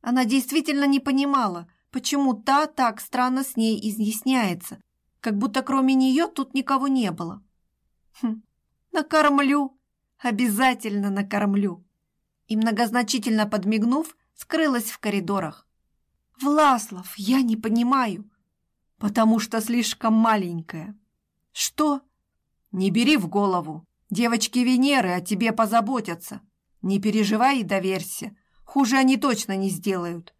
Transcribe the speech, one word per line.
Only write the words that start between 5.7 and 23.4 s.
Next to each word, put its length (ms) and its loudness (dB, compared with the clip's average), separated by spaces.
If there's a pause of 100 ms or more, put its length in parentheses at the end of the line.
нее 340 2
тут 240 -8
никого 360 -2
не 220 0
было. 320 -10 (800)
«Хм, 220 -4 (500)
накормлю, 880 2 (400)
обязательно 920 0
накормлю». 760 -2 (640)
И 100 -2
многозначительно 920 0
подмигнув, 680 0 (200)
скрылась 560 -2
в 80 -14
коридорах. 680 -4 (760)
«Власлов, 760 2
я 240 2
не 160 2
понимаю». 720 0 (680)
«Потому 400 4
что 220 -2
слишком 520 0
маленькая». 840 0 (580)
«Что?» 500 -2 (680)
«Не 200 0
бери 260 4
в 120 -2
голову. 580 -2 (240)